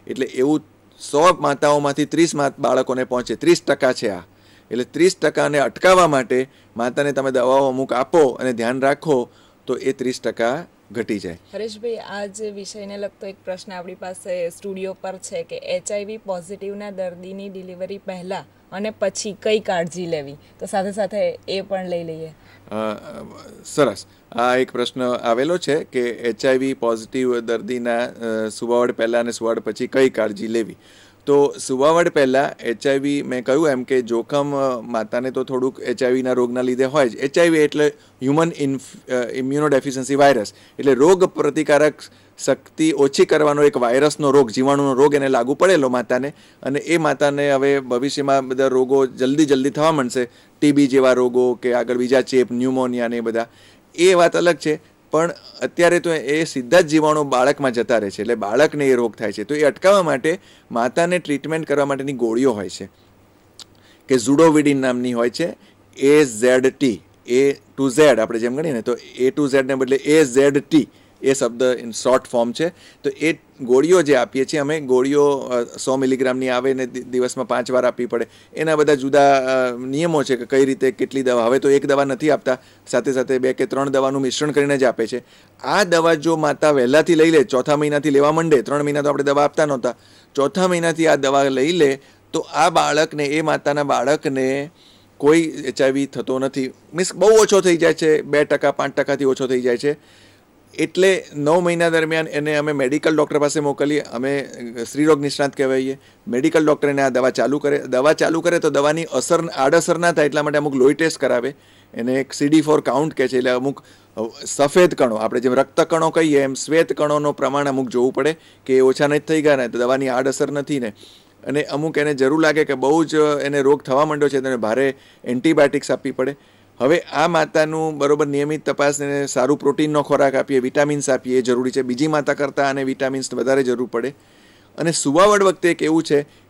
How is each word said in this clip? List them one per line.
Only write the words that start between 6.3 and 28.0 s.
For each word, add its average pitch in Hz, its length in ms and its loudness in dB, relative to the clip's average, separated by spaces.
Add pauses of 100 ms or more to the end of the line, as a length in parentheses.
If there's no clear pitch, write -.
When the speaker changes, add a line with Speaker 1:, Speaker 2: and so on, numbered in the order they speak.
Speaker 1:
માતાને 127 360 -2
તમે 135 180 -2
દવાઓ 131 380 2
અમુક 131 240 -4
આપો 131 360 2
અને 127 240 -4
ધ્યાન 117 280 -4
રાખો 139 500 0 (360)
તો 127 100 -4
એ 135 160 -4
ત્રીસ 127 280 -6
ટકા 120 460 -4 (260)
ઘટી 110 260 -6
જાય. 85 220 -12 (140)
Speaker 2:
હરેશભાઈ, 214 420 -10
આ 202 300 -12
જ 202 160 -16
વિષયને 202 540 -14
લગતો 202 300 -12
એક 190 180 -14
પ્રશ્ન 185 280 -12
આપણી 180 220 -14
પાસે 180 540 -8
સ્ટુડિયો 190 520 -12
પર 190 160 -10
છે 180 260 -10
કે - 140 -14
એચ 180 360 -8
આઈ 202 120 -6
વી 214 120 -12
પોઝિટિવના 202 720 -12
દર્દીની 185 580 -12
ડિલિવરી 185 500 -14
પહેલા 185 460 -10 (280)
અને 208 180 -8
પછી 196 520 -6
કઈ 220 160 2
કાળજી 175 480 -6
લેવી? 147 260 -6
તો - 340 -18
સાથે 196 260 -4
સાથે 190 460 -4 (100)
એ 196 120 -4
પણ 190 280 -6
લઈ 170 160 -6
લઈએ. 160 220 -12
Speaker 1:
અ, - 480 -18 (880)
સરસ. 123 420 -2 (260)
આ 123 240 0
એક 127 160 0
પ્રશ્ન 123 300 -4
આવેલો 123 560 0
છે 156 260 -2
કે 127 160 -6
એચ 120 460 -4
આઈ 131 120 4
વી 135 160 -2
પોઝિટિવ 120 640 -2
દર્દીના, 117 640 -4